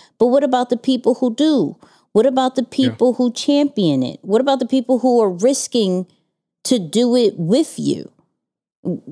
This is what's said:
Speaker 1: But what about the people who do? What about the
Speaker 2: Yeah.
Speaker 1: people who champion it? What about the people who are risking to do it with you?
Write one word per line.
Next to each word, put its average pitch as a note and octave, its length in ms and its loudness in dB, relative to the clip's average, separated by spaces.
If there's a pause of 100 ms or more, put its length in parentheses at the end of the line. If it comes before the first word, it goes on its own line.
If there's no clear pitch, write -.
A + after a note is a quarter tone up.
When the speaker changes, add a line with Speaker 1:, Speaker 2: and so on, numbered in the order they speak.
(180)
Speaker 1:
But A#3+ 100 4
what C#4 160 2
about B3+ 260 0
the B3 80 0
people B3+ 380 0
who A#3 200 -2
do? C#4+ 420 0 (360)
What A3 120 4
about C4 300 0
the B3 100 -2 (100)
Speaker 2:
Yeah. C4 140 0
Speaker 1:
people A#3+ 240 0
who B3 180 -2
champion A#3 720 0
it? - 180 -8
What G#3+ 200 0
about C4+ 180 0
the B3+ 60 -4
people B3+ 340 0
who A#3+ 220 2
are G#3 80 2
risking F#3 800 -2 (560)
to B3+ 160 0
do A#3 360 0
it A#3 220 2
with G3+ 400 0
you? - 340 -6 (1000)